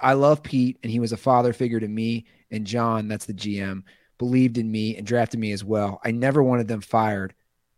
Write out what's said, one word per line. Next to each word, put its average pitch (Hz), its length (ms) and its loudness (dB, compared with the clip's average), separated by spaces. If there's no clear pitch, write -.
"I 131 100 4
love 143 300 4
Pete, 127 400 0
and 113 80 -6
he 117 80 -2
was 117 140 -2
a 107 40 -8
father 123 340 2
figure 117 280 -2
to 110 80 -6
me 113 380 -4
and 110 160 -6
John, 113 400 0
that's 107 180 -6
the 110 80 -8
G 101 260 -6
M, 98 260 -8
believed 123 400 2
in 110 120 -2
me 110 260 -2
and 104 100 -10
drafted 117 320 0
me 107 120 -2
as 101 120 -6
well. 101 420 -2
I 113 60 0
never 135 320 2
wanted 123 240 2
them 110 140 -4
fired. 104 520 0